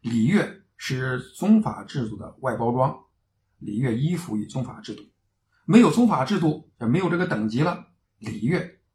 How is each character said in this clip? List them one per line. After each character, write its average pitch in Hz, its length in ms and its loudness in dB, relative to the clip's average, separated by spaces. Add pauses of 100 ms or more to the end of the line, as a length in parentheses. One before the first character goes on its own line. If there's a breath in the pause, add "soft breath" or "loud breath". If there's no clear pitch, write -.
礼 117 260 0
乐 - 340 0 (140)
是 127 440 -6
宗 214 420 2
法 101 240 -6
制 120 220 -6
度 107 100 -12
的 - 240 -16
外 127 160 -4
包 117 140 -2
装， 127 340 -2 (520)
礼 104 200 -10
乐 123 160 0
依 156 220 0
附 110 200 -6
于 104 100 -4
宗 127 180 -8
法 110 180 -12
制 110 120 -14
度。 - 100 -18 (600)
没 202 140 8
有 196 100 8
宗 233 180 4
法 139 180 2
制 196 140 0
度， 156 300 0 (100)
也 117 60 -8
没 135 140 2
有 180 100 0
这 170 80 0
个 180 80 0
等 110 220 -2
级 117 140 0
了， - 260 -2 (300)
礼 107 280 -6
乐 - 340 -2 (160)